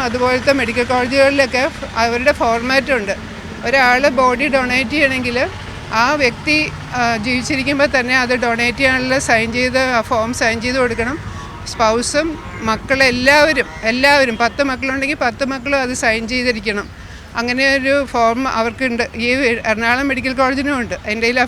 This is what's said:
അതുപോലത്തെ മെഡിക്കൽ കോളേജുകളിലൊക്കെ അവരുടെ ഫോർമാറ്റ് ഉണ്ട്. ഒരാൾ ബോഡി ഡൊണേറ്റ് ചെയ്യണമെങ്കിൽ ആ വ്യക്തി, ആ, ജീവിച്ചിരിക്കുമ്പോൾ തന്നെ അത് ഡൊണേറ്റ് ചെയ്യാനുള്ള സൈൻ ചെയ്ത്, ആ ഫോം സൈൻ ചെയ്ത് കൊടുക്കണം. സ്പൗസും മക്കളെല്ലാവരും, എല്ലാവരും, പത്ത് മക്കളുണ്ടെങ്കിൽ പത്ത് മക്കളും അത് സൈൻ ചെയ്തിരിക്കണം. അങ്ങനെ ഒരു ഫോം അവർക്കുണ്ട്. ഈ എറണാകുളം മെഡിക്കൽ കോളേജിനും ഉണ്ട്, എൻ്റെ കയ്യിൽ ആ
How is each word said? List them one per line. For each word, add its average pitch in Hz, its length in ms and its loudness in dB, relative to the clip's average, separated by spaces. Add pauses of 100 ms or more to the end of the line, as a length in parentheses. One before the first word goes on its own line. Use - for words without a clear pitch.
അതുപോലത്തെ 247 540 0
മെഡിക്കൽ 240 320 0
കോളേജുകളിലൊക്കെ 262 720 2 (400)
അവരുടെ 240 380 2
ഫോർമാറ്റ് 254 560 0
ഉണ്ട്. 196 180 -2 (520)
ഒരാൾ 254 340 4 (180)
ബോഡി 254 260 2 (100)
ഡൊണേറ്റ് 254 400 0
ചെയ്യണമെങ്കിൽ 262 420 0 (640)
ആ - 20 4 (180)
വ്യക്തി, 262 340 0 (420)
ആ, - 20 2 (240)
ജീവിച്ചിരിക്കുമ്പോൾ 269 720 0
തന്നെ 247 260 0
അത് 247 100 0 (120)
ഡൊണേറ്റ് 240 360 0
ചെയ്യാനുള്ള 262 360 2 (120)
സൈൻ 226 280 4
ചെയ്ത്, 254 240 2 (160)
ആ 226 40 2 (100)
ഫോം 226 180 0 (120)
സൈൻ 233 240 2
ചെയ്ത് 254 180 0
കൊടുക്കണം. 233 340 -2 (540)
സ്പൗസും 233 560 0 (420)
മക്കളെല്ലാവരും, 269 1000 2 (240)
എല്ലാവരും, 269 520 4
പത്ത് 233 260 0
മക്കളുണ്ടെങ്കിൽ 269 560 -2
പത്ത് 240 260 -2
മക്കളും 269 340 -2
അത് 247 80 -4 (100)
സൈൻ 226 280 0
ചെയ്തിരിക്കണം. 226 560 -2 (520)
അങ്ങനെ 247 260 0 (120)
ഒരു 269 160 0 (200)
ഫോം 233 260 2 (200)
അവർക്കുണ്ട്. 233 460 -2 (200)
ഈ - 20 0 (440)
എറണാകുളം 233 400 0
മെഡിക്കൽ 262 280 -2
കോളേജിനും 269 420 0
ഉണ്ട്, 185 140 -4 (160)
എൻ്റെ 226 160 -2
കയ്യിൽ 247 160 2
ആ - 40 4